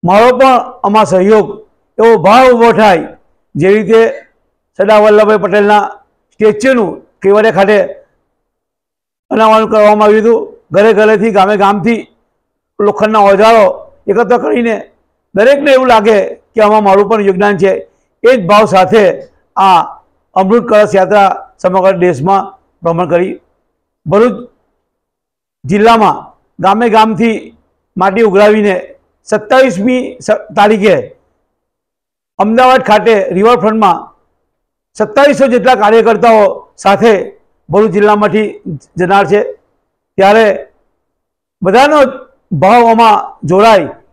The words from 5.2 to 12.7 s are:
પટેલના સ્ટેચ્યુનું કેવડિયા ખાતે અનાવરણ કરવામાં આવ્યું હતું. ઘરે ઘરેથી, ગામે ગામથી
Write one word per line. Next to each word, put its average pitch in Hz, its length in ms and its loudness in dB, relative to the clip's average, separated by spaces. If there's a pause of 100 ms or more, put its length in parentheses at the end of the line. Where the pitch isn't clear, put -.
પટેલના 202 640 -2 (300)
સ્ટેચ્યુનું 214 680 -2 (220)
કેવડિયા 214 300 0
ખાતે 196 260 0 (1500)
અનાવરણ 220 360 0
કરવામાં 208 400 2
આવ્યું 214 160 2
હતું. 226 320 -2 (160)
ઘરે 208 220 2
ઘરેથી, 214 380 0
ગામે 202 260 0
ગામથી 202 500 -2 (760)